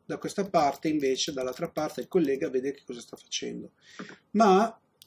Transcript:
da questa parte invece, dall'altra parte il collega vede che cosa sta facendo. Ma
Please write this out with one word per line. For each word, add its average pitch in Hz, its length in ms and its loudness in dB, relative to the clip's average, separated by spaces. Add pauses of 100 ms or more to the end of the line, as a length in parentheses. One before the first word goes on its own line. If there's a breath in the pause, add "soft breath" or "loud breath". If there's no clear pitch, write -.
da 147 140 -8
questa 190 280 -6
parte 151 400 2
invece, 143 460 0
dall'altra 131 380 -6
parte 151 320 -6
il 120 60 -18
collega 135 420 2
vede 131 220 0
che - 120 -20
cosa 120 160 -10
sta - 160 -18
facendo. - 540 -10 (600 loud breath)
Ma 208 460 4 (280)